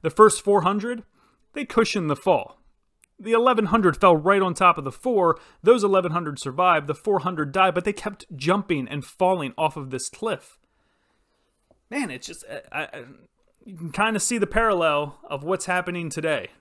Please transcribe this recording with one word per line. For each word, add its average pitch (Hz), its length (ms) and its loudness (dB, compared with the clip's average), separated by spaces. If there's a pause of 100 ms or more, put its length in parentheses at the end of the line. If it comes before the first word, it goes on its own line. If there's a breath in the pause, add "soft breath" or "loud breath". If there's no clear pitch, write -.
The 160 80 -2
first 214 340 6
four 202 180 4
hundred, 214 420 -4 (500)
they 294 100 -8
cushioned 208 460 0
the 143 60 0
fall. - 440 -2 (600)
The 226 140 -2
eleven 233 320 2
hundred 190 320 2
fell 180 180 6
right 190 260 2
on 180 140 -2
top 170 240 4
of 143 40 -12
the 135 80 -8
four. 185 460 0 (240 loud breath)
Those 220 220 6
eleven 190 280 2
hundred 156 280 -6
survived. 151 480 0
The 147 80 -4
four 196 240 -2
hundred 151 320 -4
died, 190 240 2
but 175 100 -2
they 208 80 -2
kept - 320 -10 (100)
jumping 156 520 -2
and 143 180 -8
falling 180 540 -2
off 156 180 -2
of 135 140 -10
this - 180 -8
cliff. - 480 -8 (1300)
Man, 254 180 -4
it's 131 160 -12
just, - 180 -16 (280)
I, 151 100 -8
I, 143 220 -12 (600)
you 190 140 -18
can 160 140 -12
kinda 214 280 0
see - 200 -2
the 196 80 0
parallel 165 720 0 (100)
of 139 140 -8
what's 185 240 -4
happening 180 420 -4
today. 151 380 -4 (140)